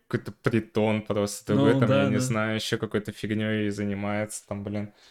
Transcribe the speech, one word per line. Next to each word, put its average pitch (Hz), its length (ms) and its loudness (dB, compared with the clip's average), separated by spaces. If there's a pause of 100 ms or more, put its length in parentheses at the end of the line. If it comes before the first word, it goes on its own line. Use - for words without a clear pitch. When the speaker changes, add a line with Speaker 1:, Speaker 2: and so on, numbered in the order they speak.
Speaker 1:
какой-то - 240 -4
притон 110 720 0
просто, 104 500 -2
другой - 220 6
Speaker 2:
Ну - 0 -
Speaker 1:
там, - 180 4
я 139 100 4
Speaker 2:
да, 139 60 2
Speaker 1:
не - 100 2
Speaker 2:
да. - 0 -
Speaker 1:
знаю, 110 360 0
ещё 110 220 -2
какой-то 107 340 -4
фигнёй 107 580 -2
занимается, 104 800 -4
там, 101 160 -8
блин. 104 300 -6 (160)